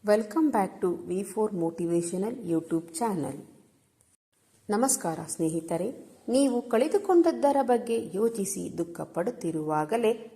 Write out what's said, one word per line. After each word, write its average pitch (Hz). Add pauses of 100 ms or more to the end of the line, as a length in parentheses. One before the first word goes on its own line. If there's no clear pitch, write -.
Welcome 220
back 202 (100)
to 185 (220)
V 180
four 214 (140)
Motivational 170 (140)
YouTube 165
channel. 160 (1300)
ನಮಸ್ಕಾರ 208
ಸ್ನೇಹಿತರೆ, 165 (420)
ನೀವು 254
ಕಳೆದುಕೊಂಡದ್ದರ 311
ಬಗ್ಗೆ 233 (160)
ಯೋಚಿಸಿ 196 (140)
ದುಃಖ 165
ಪಡುತ್ತಿರುವಾಗಲೇ 165 (240)